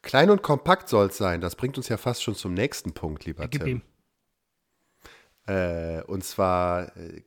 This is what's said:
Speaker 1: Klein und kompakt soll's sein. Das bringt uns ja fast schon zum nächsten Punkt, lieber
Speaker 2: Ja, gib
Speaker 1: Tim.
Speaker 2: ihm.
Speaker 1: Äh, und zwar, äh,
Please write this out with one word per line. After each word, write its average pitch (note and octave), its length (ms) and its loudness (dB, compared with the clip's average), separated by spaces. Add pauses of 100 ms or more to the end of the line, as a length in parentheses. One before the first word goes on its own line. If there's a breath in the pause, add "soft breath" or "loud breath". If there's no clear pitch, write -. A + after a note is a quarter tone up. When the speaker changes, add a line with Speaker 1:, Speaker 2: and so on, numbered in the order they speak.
Speaker 1:
Klein D3+ 300 6
und G3+ 120 6
kompakt - 460 2
soll's G2+ 300 4
sein. F2 240 0
Das F2 120 -4
bringt C3 220 -6
uns B2+ 120 -8
ja A2 100 -2
fast - 240 -4
schon G#2+ 120 -2
zum F#2 200 -6
nächsten G2 400 -4
Punkt, - 320 -8
lieber D#2 160 -8
Speaker 2:
Ja, B2 60 -8
gib C#3+ 140 -4
Speaker 1:
Tim. - 60 -2
Speaker 2:
ihm. B2 140 -4 (1600 loud breath)
Speaker 1:
Äh, E2+ 580 -2
und F#2+ 200 -8
zwar, F2+ 720 0
äh, E2 300 -16